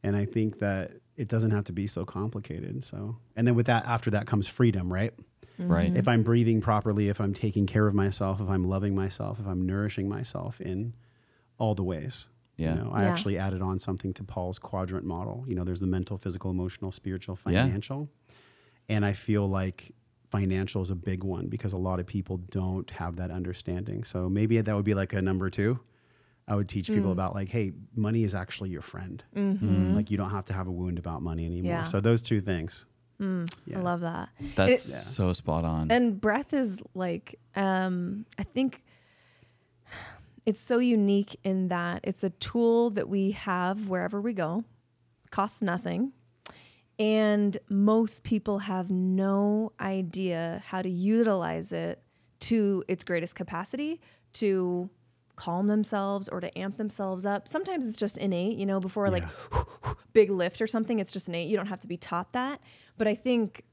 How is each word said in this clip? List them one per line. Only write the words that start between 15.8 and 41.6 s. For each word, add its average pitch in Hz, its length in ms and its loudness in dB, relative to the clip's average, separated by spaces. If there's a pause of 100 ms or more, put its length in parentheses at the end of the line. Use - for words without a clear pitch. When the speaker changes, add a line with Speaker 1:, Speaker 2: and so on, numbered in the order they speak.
Speaker 1:
mental, 92 300 -2
physical, 92 320 -6
emotional, 90 420 -4
spiritual, 92 460 -8 (100)
Speaker 2:
Yeah. 95 180 4
Speaker 1:
financial. 135 440 -4 (800)
And 104 160 4
I 101 80 2
feel 101 340 2
like 95 460 -2 (440)
financial 95 440 0
is 90 80 -4
a 95 60 -2
big 92 280 -4
one 90 240 -4
because 101 260 -4
a 92 40 -2 (120)
lot 92 100 0
of 90 80 -4
people 95 300 -4 (240)
don't 92 280 -2 (120)
have 85 160 -6
that 90 120 -4
understanding. 90 720 -4
So 92 260 -2
maybe 107 300 4
that 107 160 2
would 101 160 2
be, 101 40 4
like, 98 180 0
a 98 80 0
number 95 300 2
two. 117 280 2 (680)
I 104 80 0
would 101 120 0
teach 92 200 -4
people 101 240 2
Speaker 3:
Mm. 90 80 0
Speaker 1:
about, 95 160 -2
like, 98 140 -4
hey, 104 240 -2 (220)
money 110 280 2
is 98 120 0
actually 95 360 -6
your 76 100 -8
friend. 92 420 -12 (120)
Speaker 3:
Mm-hmm. 107 560 2
Speaker 2:
Mm. 98 40 4
Speaker 1:
Like, 107 160 2
you 101 60 2
don't 95 140 0
have 98 140 -4
to 95 80 -4
have 95 140 -2
a 92 40 -4
wound 90 260 -4
about 85 240 -6
money 82 240 -4
anymore. 87 260 -2
Speaker 3:
Yeah. 170 140 -2
Speaker 1:
So 98 160 0
those 117 200 6
two 110 200 0
things. 90 440 -4 (360)
Speaker 3:
Mm, 185 260 -2 (200)
Speaker 1:
Yeah. - 120 -6
Speaker 3:
I - 20 -2
love 175 200 -2
that. 165 280 -6 (260)
Speaker 2:
That's 196 160 6 (180)
Speaker 3:
It - 20 -4
Speaker 1:
Yeah. 135 60 -4
Speaker 2:
so 90 360 0
spot 82 320 0
on. 80 260 0
Speaker 3:
And 233 280 4
breath 220 320 0
is, 233 300 0 (140)
like, 180 440 -4 (160)
um, 185 680 0 (140)
I 196 40 -4
think 254 400 -2 (1600)
it's 214 140 2
so 240 200 2
unique 202 640 4
in 190 260 0